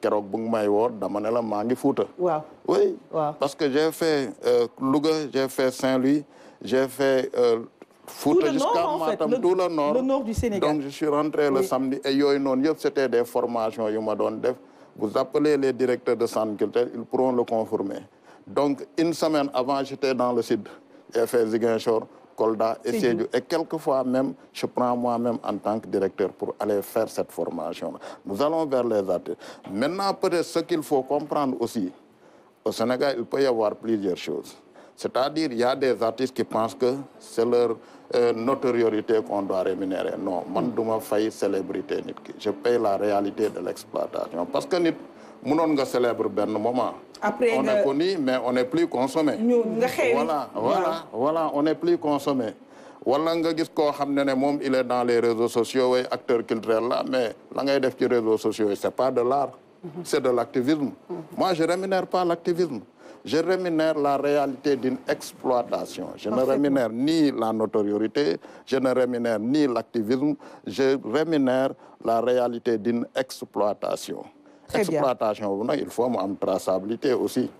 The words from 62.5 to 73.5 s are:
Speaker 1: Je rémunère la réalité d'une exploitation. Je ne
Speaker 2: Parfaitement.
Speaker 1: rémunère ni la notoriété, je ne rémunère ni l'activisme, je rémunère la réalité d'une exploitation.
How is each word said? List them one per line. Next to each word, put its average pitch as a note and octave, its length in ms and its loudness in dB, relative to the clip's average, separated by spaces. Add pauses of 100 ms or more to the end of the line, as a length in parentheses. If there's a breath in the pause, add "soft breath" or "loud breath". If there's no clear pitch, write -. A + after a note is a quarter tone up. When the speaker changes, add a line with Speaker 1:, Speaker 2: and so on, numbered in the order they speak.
Speaker 1:
Je - 140 -2
rémunère E3 600 2
la C#3+ 180 2
réalité C#3 600 0
d'une B2+ 200 -2 (120)
exploitation. A#2+ 1000 -4 (100)
Je - 140 -8
ne A2 60 -2
Speaker 2:
Parfaitement. C3 180 2
Speaker 1:
rémunère C3+ 340 2
ni C#3+ 440 2
la A2+ 200 0
notoriété, A2 840 0 (280 loud breath)
je - 120 0
ne C3 180 2
rémunère A#2+ 460 0
ni C#3+ 260 2
l'activisme, B2 680 0 (320 loud breath)
je C3+ 380 2
rémunère C3+ 640 2 (340 loud breath)
la A2+ 160 2
réalité A#2+ 580 2
d'une A#2 260 0 (100)
exploitation. - 1080 -4 (440 loud breath)